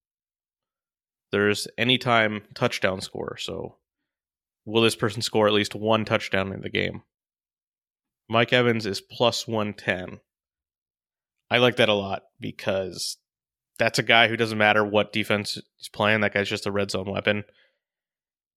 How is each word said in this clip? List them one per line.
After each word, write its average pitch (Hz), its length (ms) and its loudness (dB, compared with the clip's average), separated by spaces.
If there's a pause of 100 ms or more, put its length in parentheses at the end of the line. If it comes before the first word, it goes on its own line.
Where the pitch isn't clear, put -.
(1300)
there's 104 360 0 (100)
anytime 117 640 2 (140)
touchdown 95 440 -2
score. - 380 -10
So, 82 400 -10 (880)
will 110 160 2
this 113 140 4
person 113 260 -4
score 107 240 2
at 104 80 4
least 104 220 0
one 107 280 0
touchdown 98 480 -2
in 101 100 -10
the 98 100 -10
game? 95 320 -4 (1200)
Mike 117 260 2
Evans 117 340 2
is 95 140 -6
plus - 460 0
one 107 280 -4
ten. 92 440 -6 (1300)
I 117 80 2
like 120 160 4
that 113 140 4
a 104 40 4
lot 98 300 -4 (160)
because 95 760 -6 (600)
that's 113 220 0
a 120 40 2
guy 113 260 6
who 113 80 -2
doesn't 110 200 0
matter 107 260 6
what 104 300 0
defense 104 440 -2
is - 360 -18
playing. 107 280 2
That 101 120 0
guy's 101 160 0
just 107 160 -4
a 101 60 -4
red 101 180 -2
zone 98 220 -6
weapon. 104 320 -2 (1120)